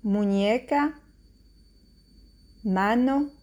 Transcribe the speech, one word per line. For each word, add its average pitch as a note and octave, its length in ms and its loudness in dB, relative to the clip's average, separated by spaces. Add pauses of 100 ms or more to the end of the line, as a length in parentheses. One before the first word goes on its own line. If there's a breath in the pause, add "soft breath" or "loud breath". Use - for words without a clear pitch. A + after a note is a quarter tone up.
muñeca, G#3 960 0 (1600)
mano. A#3+ 680 0 (120)